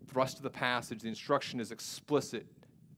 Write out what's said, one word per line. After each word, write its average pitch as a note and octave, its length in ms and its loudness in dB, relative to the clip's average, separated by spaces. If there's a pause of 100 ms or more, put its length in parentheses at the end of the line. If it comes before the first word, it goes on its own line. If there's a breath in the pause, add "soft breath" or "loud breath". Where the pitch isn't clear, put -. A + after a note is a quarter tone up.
thrust B2+ 300 2
of C#3+ 40 -14
the C3+ 80 -4
passage. B2 520 0
The A2+ 60 -4
instruction C3+ 520 0
is G#2+ 100 -2
explicit. - 760 0 (540)